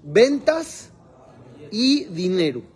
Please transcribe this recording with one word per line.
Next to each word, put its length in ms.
Ventas 840
y 340
dinero. 560